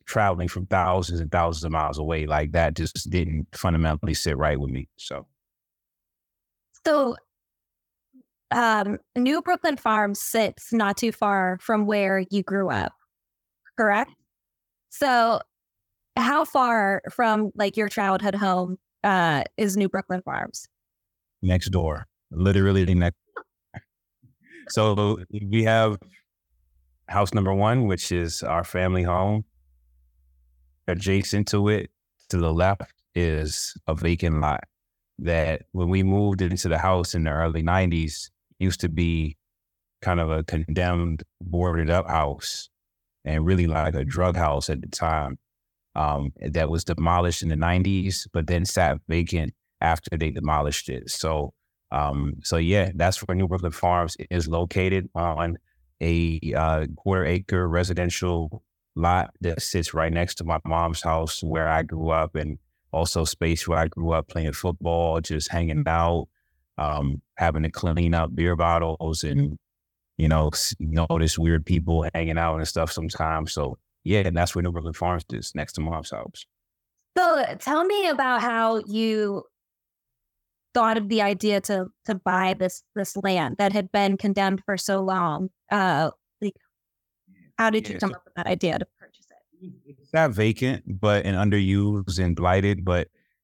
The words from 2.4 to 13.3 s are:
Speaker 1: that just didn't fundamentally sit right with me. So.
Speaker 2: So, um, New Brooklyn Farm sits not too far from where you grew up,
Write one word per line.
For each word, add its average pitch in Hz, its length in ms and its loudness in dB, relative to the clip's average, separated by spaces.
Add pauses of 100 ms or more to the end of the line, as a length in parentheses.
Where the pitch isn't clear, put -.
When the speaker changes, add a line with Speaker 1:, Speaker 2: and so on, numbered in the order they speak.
Speaker 1:
that 80 220 2
just - 340 -6
didn't 80 420 -2
fundamentally 80 600 0
sit 76 240 -2
right 73 200 0
with 67 140 -4
me. 65 240 -8
So. - 320 -14 (1600)
Speaker 2:
So, 294 320 2 (1300)
um, 220 480 2 (180)
New 277 240 2
Brooklyn 339 340 0
Farm 214 400 0
sits - 560 -2
not 208 240 2
too 226 160 0
far 190 480 0
from 214 260 0
where 196 460 2
you 196 120 2
grew 190 260 -2
up, 104 240 -2 (840)